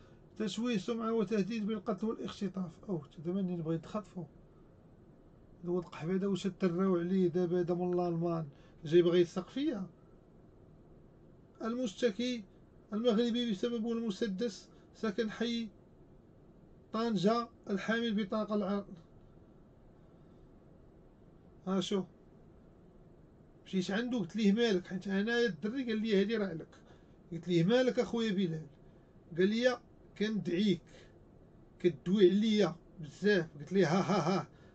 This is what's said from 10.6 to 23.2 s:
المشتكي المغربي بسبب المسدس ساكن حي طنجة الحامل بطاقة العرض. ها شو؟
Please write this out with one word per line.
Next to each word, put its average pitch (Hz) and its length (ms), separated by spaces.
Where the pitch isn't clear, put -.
المشتكي 240 840
المغربي 233 580
بسبب 233 400
المسدس 226 760
ساكن 220 360
حي 233 360
طنجة 226 540
الحامل 220 540
بطاقة 214 320
العرض. 202 380
ها 190 140
شو؟ 190 220